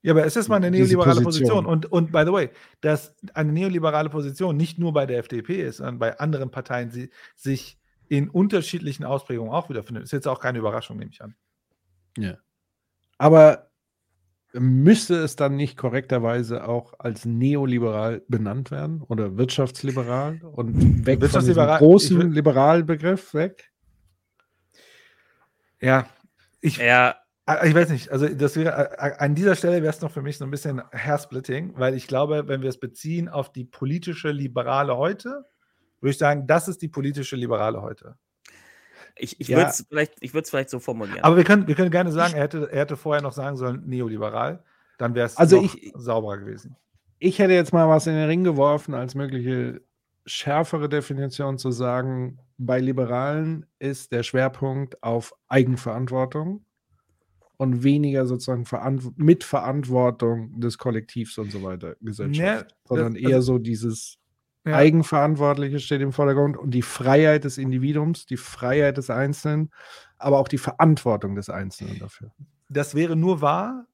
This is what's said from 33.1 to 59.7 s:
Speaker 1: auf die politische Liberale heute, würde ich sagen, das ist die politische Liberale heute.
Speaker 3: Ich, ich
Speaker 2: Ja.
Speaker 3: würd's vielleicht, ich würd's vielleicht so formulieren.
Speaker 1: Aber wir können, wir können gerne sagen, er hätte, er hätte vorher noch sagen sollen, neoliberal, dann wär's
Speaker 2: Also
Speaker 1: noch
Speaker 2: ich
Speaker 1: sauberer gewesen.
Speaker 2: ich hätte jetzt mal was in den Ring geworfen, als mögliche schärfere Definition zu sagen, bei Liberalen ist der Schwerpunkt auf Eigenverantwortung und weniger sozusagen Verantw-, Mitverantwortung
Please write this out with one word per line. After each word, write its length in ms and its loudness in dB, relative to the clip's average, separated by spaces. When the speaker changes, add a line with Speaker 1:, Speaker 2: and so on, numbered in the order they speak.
Speaker 1:
auf 220 -8
die 140 -12
politische 640 -6
Liberale 680 -4
heute, 480 -6
würde 120 -2
ich 60 -4
sagen, 300 0
das 200 2
ist 140 -10
die 60 -8
politische 480 -6
Liberale 460 -4
heute. 360 -16
Speaker 3:
Ich, 200 -12
ich 80 -10
Speaker 2:
Ja. 100 2
Speaker 3:
würd's 320 2
vielleicht, 300 -2
ich 160 -12
würd's 160 -6
vielleicht 180 -4
so 100 -8
formulieren. 440 -8
Speaker 1:
Aber 140 8
wir 60 8
können, 240 6
wir 60 2
können 160 2
gerne 220 0
sagen, 240 0
er 80 0
hätte, 280 -6
er 100 -2
hätte 160 -4
vorher 260 -2
noch 100 -8
sagen 240 -8
sollen, 300 -6
neoliberal, 760 -6
dann 160 -4
wär's 220 -2
Speaker 2:
Also 240 8
Speaker 1:
noch 140 -2
Speaker 2:
ich 200 -20
Speaker 1:
sauberer 420 -6
gewesen. 380 -16
Speaker 2:
ich 220 0
hätte 140 6
jetzt 200 2
mal 160 6
was 160 4
in 80 -2
den 140 0
Ring 160 0
geworfen, 500 2
als 220 -8
mögliche 640 -6
schärfere 600 -4
Definition 720 -6
zu 140 -4
sagen, 640 -4
bei 200 -2
Liberalen 840 -4
ist 320 -10
der 100 -2
Schwerpunkt 800 -4
auf 320 -4
Eigenverantwortung 1160 -2
und 280 -2
weniger 440 2
sozusagen 380 -4
Verantw-, 500 -6
Mitverantwortung 1400 0